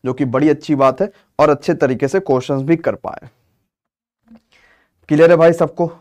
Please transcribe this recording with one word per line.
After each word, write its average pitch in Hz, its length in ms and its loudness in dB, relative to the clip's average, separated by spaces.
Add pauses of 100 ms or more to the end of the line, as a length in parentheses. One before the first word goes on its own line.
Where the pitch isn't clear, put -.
जो 127 80 -4
कि 139 140 -4
बड़ी 131 220 0
अच्छी 151 280 -2
बात 131 240 0
है 202 100 -2 (280)
और 151 120 2
अच्छे 147 260 -2
तरीके 131 320 -2
से 190 120 -2
क्वेश्चंस 135 420 -4
भी 160 160 0
कर 151 180 -6
पाए। - 320 -14 (1800)
क्लियर 160 220 4
है 175 60 6
भाई 165 180 6
सबको? 165 360 -4 (100)